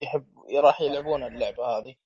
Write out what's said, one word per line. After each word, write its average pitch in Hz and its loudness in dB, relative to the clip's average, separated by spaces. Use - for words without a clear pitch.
يحب، 143 -6
راح 143 6
يلعبون 143 -2
اللعبة 120 -4
هذه. 120 -4